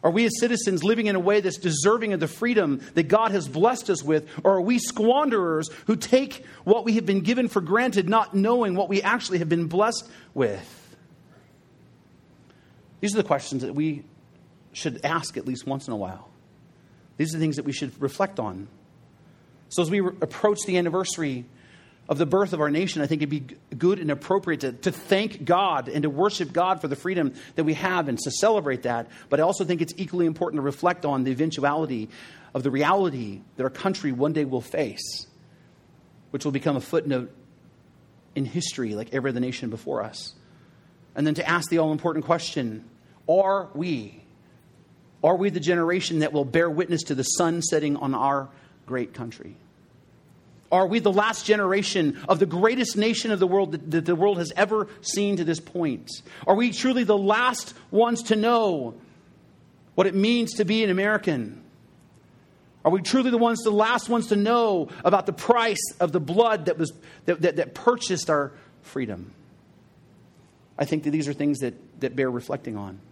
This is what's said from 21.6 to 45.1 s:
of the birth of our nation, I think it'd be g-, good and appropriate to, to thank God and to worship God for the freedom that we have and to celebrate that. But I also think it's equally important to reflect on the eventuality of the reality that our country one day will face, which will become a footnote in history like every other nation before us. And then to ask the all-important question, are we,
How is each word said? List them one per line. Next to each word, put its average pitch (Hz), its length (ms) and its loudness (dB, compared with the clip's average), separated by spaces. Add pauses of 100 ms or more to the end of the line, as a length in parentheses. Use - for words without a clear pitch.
of 143 80 0
the 165 80 2
birth 185 300 0
of 156 80 -4
our 147 80 2
nation, 160 320 0
I 139 40 0
think 151 140 -2
it'd 147 80 -2
be 147 120 -4
g-, 127 160 -14 (200)
good 185 220 2
and 156 120 -4
appropriate 180 500 -2
to, 131 120 -4
to 143 180 -2
thank 202 540 -2
God 165 460 0
and 147 140 -2
to 151 60 0
worship 170 440 -2
God 185 260 0
for 151 80 -6
the 135 80 -4
freedom 175 380 -2 (220)
that 160 80 0
we 156 100 2
have 180 340 -2
and 120 120 -4
to 131 100 -4
celebrate 160 540 0
that. 117 240 -2 (200)
But 143 120 2
I - 20 6
also 185 220 2
think 165 180 0
it's 160 160 -4
equally 175 260 -2
important 160 340 -2
to 135 40 -2
reflect 170 420 -2
on 135 200 0
the 131 80 0
eventuality 143 760 -2 (460)
of 131 80 -2
the 135 80 0
reality 139 720 0 (140)
that 127 60 -6
our 131 60 0
country 160 440 -4
one 139 200 0
day 151 140 0
will 127 160 -4
face, - 640 -6 (1040)
which 139 160 -6
will 143 60 0
become 139 240 0
a 123 40 -2
footnote 139 500 -2 (1040)
in 135 120 -2
history 120 480 -6
like 110 180 -8
every 135 180 -2
other 120 100 -4
nation 123 280 -4
before 117 340 -6
us. - 320 -12 (800)
And 139 120 0
then 151 80 0
to 165 120 -6
ask 165 220 0
the 170 80 0
all-important 156 480 0
question, 120 640 -4 (400)
are 190 460 4
we, 143 480 -6 (1000)